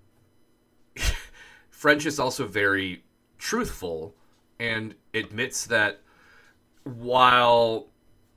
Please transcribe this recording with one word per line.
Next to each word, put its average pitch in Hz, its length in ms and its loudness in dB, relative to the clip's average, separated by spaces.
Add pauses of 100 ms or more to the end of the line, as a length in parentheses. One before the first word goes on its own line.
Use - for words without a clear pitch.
(960)
<laughs> - 60 -12 (680)
French 147 360 0
is 143 140 -2
also 127 260 -4
very 98 580 -2 (340)
truthful 85 800 -6 (440)
and 110 360 -6 (180)
admits 107 540 -6
that 107 340 0 (840)
while 120 1040 4 (500)